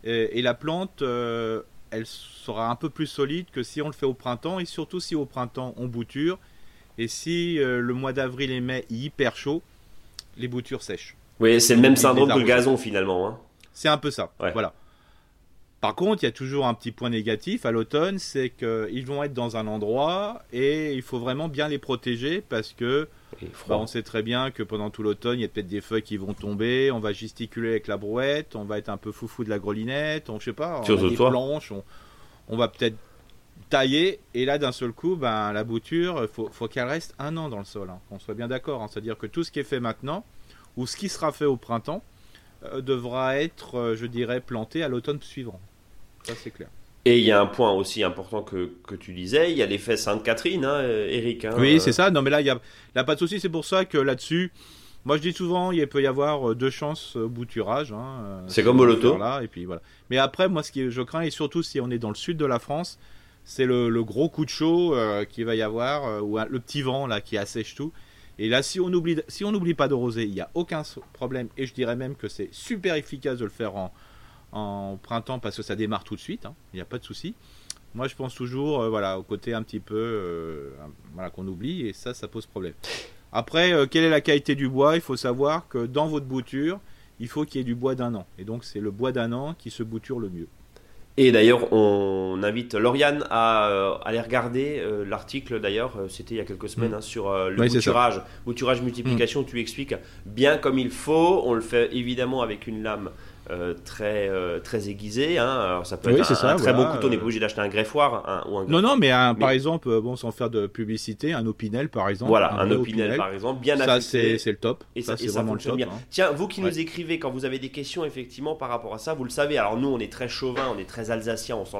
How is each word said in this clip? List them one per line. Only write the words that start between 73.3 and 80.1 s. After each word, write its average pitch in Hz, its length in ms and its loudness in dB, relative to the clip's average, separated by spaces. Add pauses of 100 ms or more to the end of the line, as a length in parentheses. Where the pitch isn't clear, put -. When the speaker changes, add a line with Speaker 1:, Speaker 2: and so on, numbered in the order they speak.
Speaker 1:
de 120 80 -4
le 101 60 -4
faire 101 260 -6
en, 95 160 -6 (640)
en 101 480 -6
printemps 120 360 -6
parce 107 180 -8
que 113 60 -8
ça 104 140 -6
démarre 107 280 -2
tout - 100 -8
de - 60 -12
suite, - 260 -10
hein, - 80 -12 (180)
il 92 40 -14
n'y 90 40 -8
a 85 60 -10
pas 123 120 -10
de - 60 -12
souci. 175 300 -10 (600)
Moi, 127 140 -4
je - 80 -8
pense 127 180 -8
toujours, 131 480 -2
euh, 113 60 2
voilà, 98 300 0
au 95 40 -8
côté 107 320 -6
un 110 80 -4
petit 107 180 -8
peu, 104 160 -12
euh, 85 720 -4 (440)